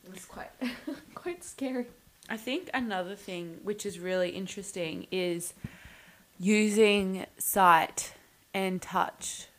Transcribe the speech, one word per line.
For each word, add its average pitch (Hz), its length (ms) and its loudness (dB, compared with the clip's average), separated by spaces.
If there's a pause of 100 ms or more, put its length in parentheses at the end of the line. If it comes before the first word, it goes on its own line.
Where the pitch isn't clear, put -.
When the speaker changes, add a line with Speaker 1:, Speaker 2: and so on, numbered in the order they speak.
(120)
Speaker 1:
It's 165 120 -16
quite, - 260 -14 (320)
<laughs> - 320 -12
quite 349 300 -10
scary. 262 420 -6 (420)
Speaker 2:
I 226 80 -4
think 254 380 -6
another 202 420 -2
thing 170 460 -10
which 208 220 -6
is 180 140 -8
really 180 320 0
interesting 185 800 -8
is 175 420 -2 (880)
using 202 880 4 (120)
sight - 760 6 (400)
and 190 260 0
touch - 680 -4 (120)